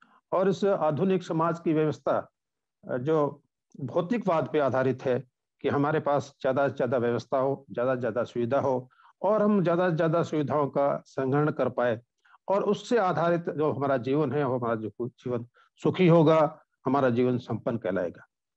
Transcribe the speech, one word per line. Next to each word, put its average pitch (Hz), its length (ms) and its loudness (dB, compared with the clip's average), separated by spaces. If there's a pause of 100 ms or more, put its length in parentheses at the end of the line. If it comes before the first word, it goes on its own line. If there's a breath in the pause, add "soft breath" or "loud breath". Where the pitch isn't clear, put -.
(320 soft breath)
और 185 160 2
इस 196 160 0
आधुनिक 180 580 0
समाज 165 380 -2
की 170 120 0
व्यवस्था, 151 580 0 (600)
अ, 131 60 -2
जो 147 460 0 (380)
भौतिकवाद 175 720 -2
पे 156 60 0
आधारित 131 440 0
है 127 220 -2 (360)
कि - 80 -2
हमारे 147 320 0
पास 143 420 -2
ज्यादा 139 260 2
से - 80 -6
ज्यादा 131 220 0
व्यवस्था 120 400 -2
हो, 135 320 -2
ज्यादा 123 240 -2
से 123 60 -4
ज्यादा 113 240 -2
सुविधा 120 360 -2
हो 127 300 -2 (320 soft breath)
और 208 200 2
हम 208 220 2
ज्यादा 175 260 2
से 160 60 0
ज्यादा 165 260 2
सुविधाओं 147 460 -2
का 143 380 0
संग्रहण 143 440 0
कर 127 180 -2
पाए 120 320 -2 (480 soft breath)
और 202 160 0
उससे 208 340 0
आधारित 170 520 0
जो 147 220 0
हमारा 139 240 0
जीवन 131 360 0
है, 147 120 -2
वो 127 140 -2
हमारा 117 160 -2
जो 110 340 -6
जीवन 120 380 -8 (360 soft breath)
सुखी 170 240 2
होगा, 160 580 4 (220)
हमारा 135 240 2
जीवन 123 280 0
संपन्न 117 400 -6
कहलाएगा। 90 500 -6 (300)